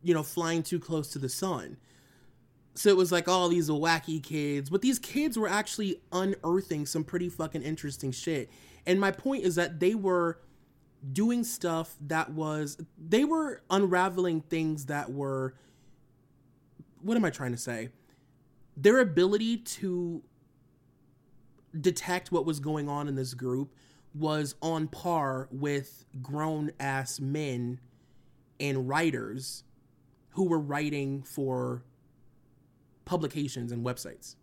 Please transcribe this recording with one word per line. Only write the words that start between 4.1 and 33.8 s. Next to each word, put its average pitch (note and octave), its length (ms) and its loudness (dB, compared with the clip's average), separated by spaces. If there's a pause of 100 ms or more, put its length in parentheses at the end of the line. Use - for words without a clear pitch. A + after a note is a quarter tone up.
kids." C#3+ 460 -2
But G3 120 0
these B3+ 180 2
kids C#4 380 -2
were A3 100 0
actually G3 540 -2 (100)
unearthing F3+ 760 0
some D#3 180 -2
pretty F3+ 240 -4
fucking D#3+ 340 -6
interesting C#3+ 500 -6
shit. C3+ 380 -4 (360)
And F#3 140 4
my G3 120 2
point C4 320 -2
is F3+ 120 2
that E3+ 240 0
they F#3+ 160 4
were F3+ 440 2 (720)
doing A3+ 320 2
stuff E3 560 -2
that D#3 320 -2
was, D3+ 460 -4 (200)
they G#3+ 280 4
were D4+ 440 -2
unraveling F3+ 720 4
things D#3 440 -2
that D3 260 -4
were, C3+ 440 -2 (1500)
what A3 160 0
am G#3+ 80 4
I D#3 60 2
trying C3 200 -4
to A#2+ 60 -4
say? A#2 320 -6 (880)
Their G#3 220 8
ability G#3 580 4
to F3 680 -4 (1600)
detect F3+ 520 0
what E3+ 140 2
was D3+ 160 0
going D3+ 260 -2
on D3 220 -2
in C#3 60 -2
this C3 180 -4
group B2+ 400 -4 (400)
was D3+ 480 -2
on D#3+ 260 0
par C#3 640 -2
with C#3 540 -4 (160)
grown-ass C#3+ 1000 -2
men C3+ 600 -2 (800)
and C3+ 280 0
writers C3 760 -2 (680)
who F#3+ 140 2
were E3 140 4
writing C#3+ 640 -2
for B2+ 600 -2 (1200)
publications C#3+ 680 -4
and A#2 120 -6